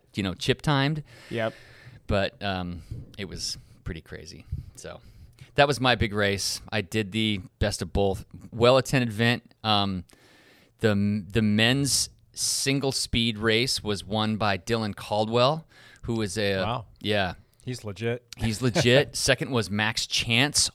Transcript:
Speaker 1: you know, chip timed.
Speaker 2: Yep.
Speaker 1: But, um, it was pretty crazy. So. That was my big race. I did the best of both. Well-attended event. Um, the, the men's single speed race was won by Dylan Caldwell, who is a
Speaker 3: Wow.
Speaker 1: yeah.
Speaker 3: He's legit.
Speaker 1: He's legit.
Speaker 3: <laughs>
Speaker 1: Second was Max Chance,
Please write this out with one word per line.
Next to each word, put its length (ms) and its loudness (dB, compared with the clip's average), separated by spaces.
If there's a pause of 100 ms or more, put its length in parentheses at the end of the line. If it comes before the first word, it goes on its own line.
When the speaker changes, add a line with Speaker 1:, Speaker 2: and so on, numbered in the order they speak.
(160)
Speaker 1:
you 60 -4
know, 140 -2
chip 260 0
timed. 420 0 (280)
Speaker 2:
Yep. 240 -4 (500)
Speaker 1:
But, 380 -2
um, 400 -4 (340)
it 80 -10
was 320 -8 (260)
pretty 180 -10
crazy. 440 -18 (300)
So. 260 -14 (540)
That 120 6
was 140 0
my 140 4
big 180 -2
race. 480 0 (100)
I 100 -2
did 300 -2
the 300 0 (180)
best 220 0
of 100 -8
both. 340 0 (260)
Well-attended 580 4
event. 340 2 (200)
Um, 420 0 (760)
the, 520 2
the 100 2
men's 680 2 (240)
single 580 -2
speed 460 0
race 460 0
was 220 -4
won 320 -2
by 200 0
Dylan 380 -4
Caldwell, 720 0 (360)
who 180 -2
is 160 -4
a 260 0
Speaker 3:
Wow. 220 -6 (160)
Speaker 1:
yeah. 320 0 (300)
Speaker 3:
He's 200 -10
legit. 400 -6 (140)
Speaker 1:
He's 240 -2
legit. 540 4
Speaker 3:
<laughs> 20 -6
Speaker 1:
Second 340 0
was 180 0
Max 380 -2
Chance, 680 2